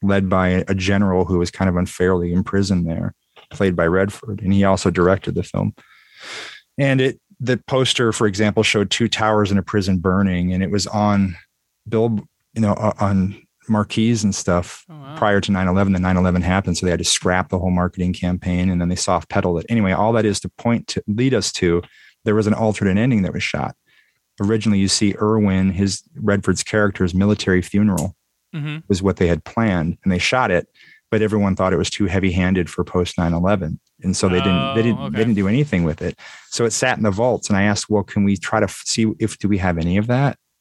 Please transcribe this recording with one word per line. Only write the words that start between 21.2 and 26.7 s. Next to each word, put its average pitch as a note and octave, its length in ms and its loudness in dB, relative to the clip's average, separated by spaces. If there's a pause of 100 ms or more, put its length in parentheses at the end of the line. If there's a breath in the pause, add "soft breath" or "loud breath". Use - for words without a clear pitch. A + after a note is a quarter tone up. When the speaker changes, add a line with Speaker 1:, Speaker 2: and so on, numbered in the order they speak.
Speaker 1:
us G#2 200 0
to, F2 280 0 (440 loud breath)
there G#2+ 100 2
was A2 100 2
an G#2 80 2
alternate G2 440 0
ending A2+ 260 2
that E2+ 100 -4
was F#2+ 100 -6
shot. - 320 -6 (640 soft breath)
Originally, G#2 400 2
you G2 80 2
see G2+ 320 0
Irwin, G2+ 520 2
his, F#2+ 320 -2 (120)
Redford's G2 480 0
character's F#2+ 520 0